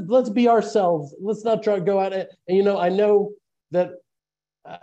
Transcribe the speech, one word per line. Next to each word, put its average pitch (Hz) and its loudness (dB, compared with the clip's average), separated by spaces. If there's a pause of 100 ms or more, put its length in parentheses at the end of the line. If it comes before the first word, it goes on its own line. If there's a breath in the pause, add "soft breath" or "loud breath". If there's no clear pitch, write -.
let's 240 2
be 240 2
ourselves. 190 0
Let's 208 -6
not 220 -2
try 208 0
to 185 -4
go 196 0
out 190 -2
and, 190 -6 (200)
and, 185 0
you 196 4
know, 202 0
I 175 0
know 208 2 (400)
that, 175 -2 (720)
uh, 165 -18